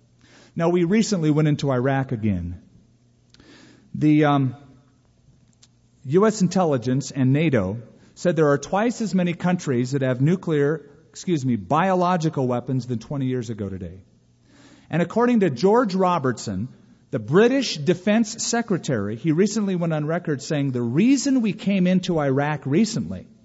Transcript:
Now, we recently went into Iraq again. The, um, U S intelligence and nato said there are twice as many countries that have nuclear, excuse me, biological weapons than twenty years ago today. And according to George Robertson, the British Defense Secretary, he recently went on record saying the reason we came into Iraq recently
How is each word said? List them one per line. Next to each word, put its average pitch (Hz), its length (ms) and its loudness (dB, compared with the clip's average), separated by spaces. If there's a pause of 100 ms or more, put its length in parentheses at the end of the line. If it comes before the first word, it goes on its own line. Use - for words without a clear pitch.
(560)
Now, 165 140 0
we 175 160 2
recently 180 440 2
went 151 200 4
into 147 220 0
Iraq 131 420 0
again. 90 480 -2 (1300)
The, 151 320 4
um, 139 300 2 (1500)
U 175 200 4
S 214 160 2
intelligence 143 680 0
and 131 220 2
nato 120 480 0 (340)
said 180 220 -2
there 151 140 4
are 139 60 2
twice 220 440 -2
as 180 120 -4
many 175 200 0
countries 143 580 -2
that 139 120 -2
have 131 180 -2
nuclear, 156 680 0 (200)
excuse 156 360 -4
me, 120 120 0
biological 160 880 0
weapons 123 400 -4
than 120 120 -4
twenty 139 260 -6
years 127 240 -4
ago 104 200 -8
today. 92 340 -12 (880)
And 170 120 0
according 233 380 2
to 175 100 2
George 196 420 2
Robertson, 127 760 -2 (440)
the 131 80 -4
British 214 580 2
Defense 202 640 0
Secretary, 143 720 -2
he 160 160 -2
recently 202 440 0
went 170 180 -2
on 151 140 -2
record 160 340 -4
saying 139 300 -2
the 123 100 -2
reason 240 600 2
we 208 120 0
came 190 320 0
into 180 340 2
Iraq 143 460 0
recently 131 640 -2 (180)